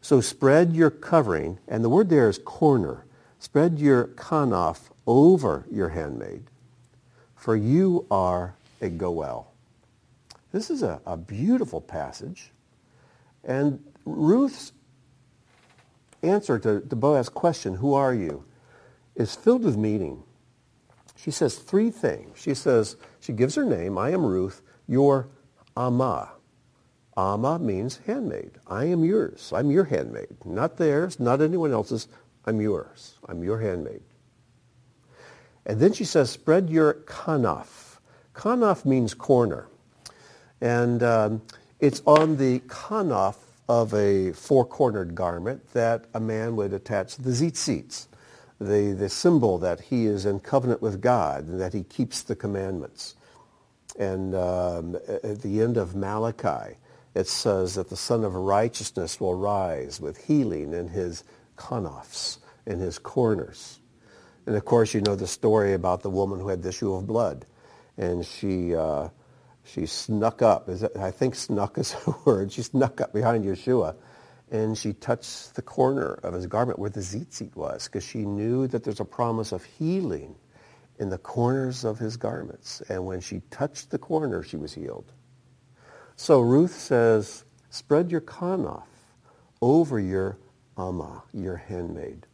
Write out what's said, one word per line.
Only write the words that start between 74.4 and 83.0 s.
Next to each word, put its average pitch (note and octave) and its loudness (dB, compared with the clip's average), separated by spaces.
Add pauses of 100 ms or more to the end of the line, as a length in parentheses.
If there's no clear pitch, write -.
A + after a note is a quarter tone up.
and A2 -2
she G#2 -6
touched - -6
the B2+ -10
corner C3+ 0 (100)
of F2 -6
his F2+ -6
garment A#2 -2
where G#2 -4
the G2+ -10
tzitzit G2 -12
was, - -8
'cause G2 -8
she - -10
knew A2 -2
that B2+ -4
there's - -6
a G#2 -4
promise A2+ -2
of F#2 -8
healing D3+ -6 (640)
in G2+ -4
the F#2 -6
corners B2+ -2
of A2 -4
his A2+ -6
garments. - -10
And F#2 -6